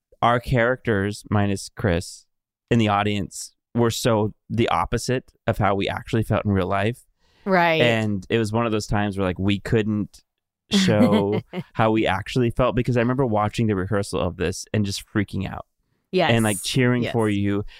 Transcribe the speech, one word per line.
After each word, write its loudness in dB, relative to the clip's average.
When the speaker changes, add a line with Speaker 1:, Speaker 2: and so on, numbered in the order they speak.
Speaker 1:
our 4
characters, 0
minus 0
Chris, -2
in 4
the 4
audience -2
were 2
so 0
the 0
opposite -4
of 0
how 2
we -2
actually -2
felt 0
in 0
real 0
life. -2
Speaker 2:
Right. 2
Speaker 1:
And 0
it 2
was 0
one 0
of -2
those -2
times -2
where, 0
like, -2
we 0
couldn't -2
show 2
Speaker 2:
<laughs> -12
Speaker 1:
how 2
we 2
actually 0
felt, 0
because 0
I 2
remember 0
watching 0
the 2
rehearsal -2
of -2
this -4
and 0
just -6
freaking -4
out. -12
Speaker 2:
Yes. 0
Speaker 1:
And, 4
like, -2
cheering 0
Speaker 2:
Yes. -4
Speaker 1:
for 0
you -2